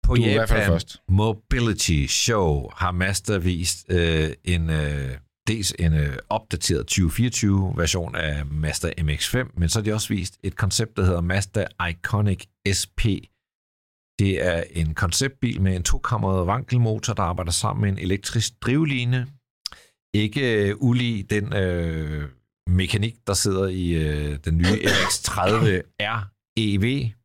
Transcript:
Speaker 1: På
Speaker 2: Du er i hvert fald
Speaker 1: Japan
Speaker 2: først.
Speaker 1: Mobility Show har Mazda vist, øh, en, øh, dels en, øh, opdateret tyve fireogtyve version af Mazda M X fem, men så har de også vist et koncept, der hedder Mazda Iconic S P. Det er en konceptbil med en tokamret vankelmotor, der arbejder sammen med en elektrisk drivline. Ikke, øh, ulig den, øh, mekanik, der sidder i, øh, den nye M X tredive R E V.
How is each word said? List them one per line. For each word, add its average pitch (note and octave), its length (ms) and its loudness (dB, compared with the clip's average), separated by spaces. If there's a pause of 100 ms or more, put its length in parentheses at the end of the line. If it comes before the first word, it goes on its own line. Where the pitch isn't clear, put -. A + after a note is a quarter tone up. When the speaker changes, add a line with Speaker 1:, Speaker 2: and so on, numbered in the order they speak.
Speaker 1:
På B2+ 100 4
Speaker 2:
Du A#2+ 80 4
er A2 80 2
i - 20 2
hvert A2 160 0
fald A2+ 120 2
Speaker 1:
Japan G2+ 140 2
Speaker 2:
først. - 220 -6 (120)
Speaker 1:
Mobility G#2 1000 2
Show E2+ 680 0
har F#2 140 -2
Mazda F#2+ 480 -2
vist, F2+ 500 -2
øh, E2 420 2 (140)
en, E2+ 260 0
øh, D2 400 -2 (380)
dels G#2+ 300 -2
en, E2 160 4
øh, C#2+ 220 2 (120)
opdateret - 580 -2
tyve F2 240 2
fireogtyve G2 640 2
version E2+ 380 -2
af D2 320 -4
Mazda D2+ 440 -2 (120)
M D2+ 140 0
X - 120 -4
fem, B2+ 280 -2
men E2+ 120 2
så A2 100 0
har G#2 60 -2
de G#2+ 80 0
også G#2+ 160 -2
vist F#2+ 340 -4
et F#2+ 140 -4
koncept, A2 400 -2
der F#2 80 2
hedder F2+ 160 4
Mazda F#2 440 -2 (260)
Iconic G2+ 540 -2 (280)
S - 140 -2
P. - 180 -4 (1120)
Det F#2+ 280 2
er E2 240 0
en D#2+ 240 -2
konceptbil B2 680 -2
med F#2 140 2
en F2+ 60 -4
tokamret F#2+ 640 0
vankelmotor, A#2 680 0
der G#2 80 -2
arbejder E2+ 300 -2
sammen A2 280 -2
med G2+ 100 2
en F#2+ 80 -2
elektrisk G2 540 -2 (100)
drivline. B2+ 640 0 (880)
Ikke, G#2+ 540 2
øh, G2+ 120 0
ulig A#2+ 500 0
den, G#2 260 0
øh, D#2+ 680 -2 (460)
mekanik, G2 440 2 (120)
der G2+ 80 0
sidder F#2+ 320 2
i, F#2 240 -2
øh, D2 540 0
den E2 140 2
nye E2+ 60 4 (200)
M E2 40 2 (220)
X - 120 -4
tredive G#2 600 2 (200)
R G#2 260 -4 (300)
E G2+ 200 2
V. B2 300 0 (160)